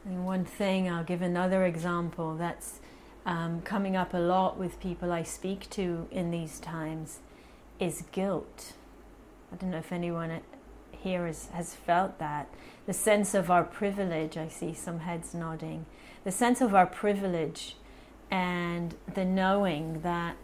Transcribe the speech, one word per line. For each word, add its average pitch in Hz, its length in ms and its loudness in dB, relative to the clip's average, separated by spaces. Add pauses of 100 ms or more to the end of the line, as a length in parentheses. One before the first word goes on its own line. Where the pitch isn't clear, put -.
And 185 220 -4
one 185 180 2
thing, 190 460 2
I'll 170 140 -2
give 175 180 0
another 185 420 4
example 170 680 0
that's, - 460 -6 (440)
um, 170 380 -2
coming 196 320 0
up 180 180 2
a 185 60 2
lot 180 400 4
with 180 220 -4
people 175 320 -2
I 170 100 0
speak 190 480 -6
to 175 400 -2
in 170 220 -2
these 165 260 -4
times, 160 640 -6 (580)
is 170 320 -2
guilt. - 640 -2 (800)
I 180 40 -10
don't 185 140 -4
know 165 80 -2
if 160 140 -6
anyone 170 480 -2 (520)
here 180 340 -2
has, 160 220 -6
has 170 260 -6
felt 180 440 2
that. 147 300 -4 (380)
The 202 60 -2
sense 208 420 4
of 180 160 2
our 175 140 8
privilege, 175 720 0
I 160 120 -4
see 165 260 -6
some 170 260 -6
heads 170 340 -6
nodding. 160 520 -6 (380)
The 196 80 -2
sense 247 280 4
of 226 140 6
our 185 120 10
privilege 180 920 0 (540)
and 175 640 0 (180)
the 190 120 0
knowing 185 800 2
that 170 420 -2